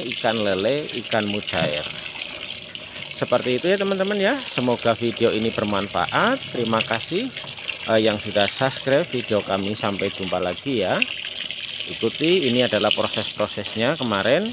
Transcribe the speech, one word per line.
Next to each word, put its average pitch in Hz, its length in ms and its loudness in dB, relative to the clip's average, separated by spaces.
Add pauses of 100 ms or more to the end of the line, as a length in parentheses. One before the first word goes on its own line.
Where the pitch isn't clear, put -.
(160)
ikan 113 240 2
lele, 104 480 2 (160)
ikan 107 240 2
mujair. 82 560 -2 (1300)
Seperti 123 480 0
itu 170 80 0
ya, 196 100 4
teman-teman, 196 380 0
ya. 202 180 4 (140)
Semoga 120 480 2
video 117 400 2
ini 110 180 0
bermanfaat. 104 1000 0
Terima 113 260 2
kasih, 170 480 -2 (640)
eh, 113 80 8
yang 107 160 4
sudah 101 320 2
subscribe 135 560 2
video 107 400 0
kami. 98 320 0
Sampai 101 320 0
jumpa 92 320 -2
lagi 95 400 0
ya. 101 160 2 (960)
Ikuti, 147 560 2
ini 123 160 4
adalah 107 240 2
proses-prosesnya 107 1120 -2
kemarin. 120 520 2